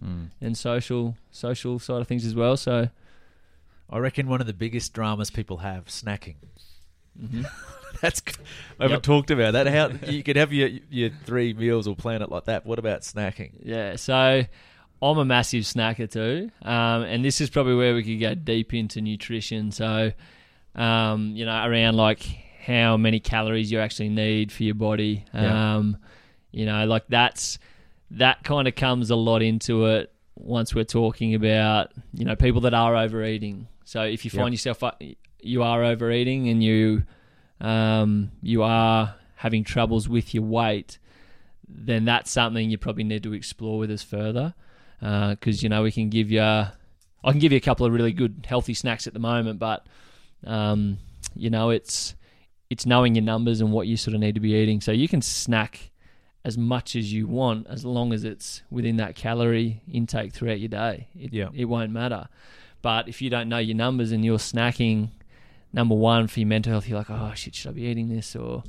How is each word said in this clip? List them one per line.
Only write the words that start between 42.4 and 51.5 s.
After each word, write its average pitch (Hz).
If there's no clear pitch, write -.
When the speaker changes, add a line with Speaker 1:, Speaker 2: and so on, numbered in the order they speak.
Speaker 2:
you 110
probably 110
need 107
to 107
explore 110
with 110
us 104
further. 110
Uh, 104
'cause, 104
you 117
know, 107
we 110
can 110
give 107
you, 110
I 107
can 139
give 151
you 135
a 123
couple 123
of 117
really 117
good 107
healthy 123
snacks 113
at -
the 110
moment, 113
but, 110
um, 104
you 113
know, 113